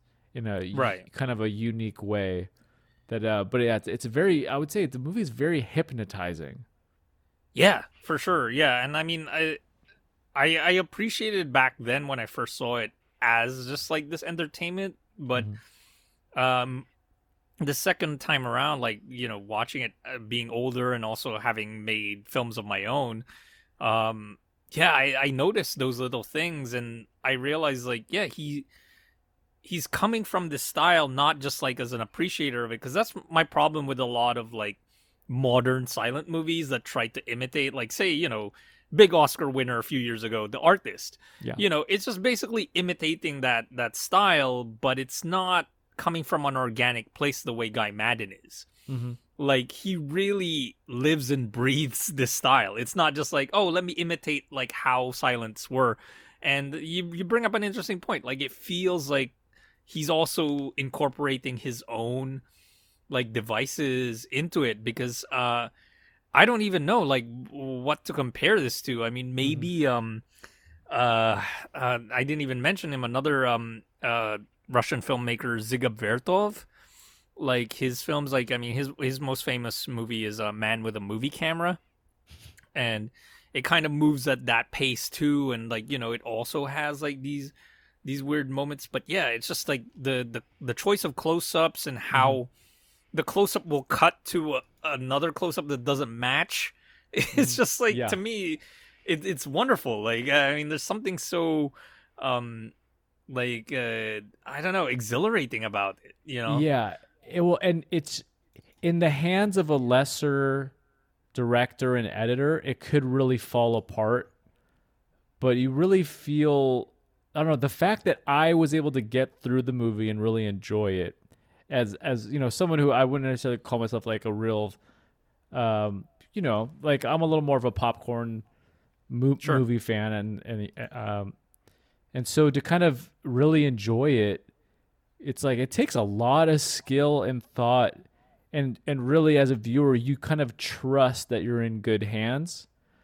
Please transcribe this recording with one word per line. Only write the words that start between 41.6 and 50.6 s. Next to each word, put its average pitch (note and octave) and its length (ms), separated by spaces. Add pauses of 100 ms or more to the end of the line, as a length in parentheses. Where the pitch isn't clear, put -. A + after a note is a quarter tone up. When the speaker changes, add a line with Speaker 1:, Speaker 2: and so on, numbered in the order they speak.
Speaker 2:
know, - 200
it's G3 180
just F#3+ 160
basically A3+ 520
imitating D#3+ 680
that, A#2+ 300
that A#2+ 240
style, D3 680
but B2 340
it's C3 260
not F3+ 440 (280)
coming E3 280
from D3+ 220
an C3+ 100
organic A#2+ 580
place - 280
the B2 100
way A#2 160
Guy G#2+ 240
Madden G#2+ 400 (120)
is. - 220 (220)
Speaker 1:
Mm-hmm. B2 240 (260)
Speaker 2:
Like, C3+ 340
he F#3+ 240
really E3+ 800 (120)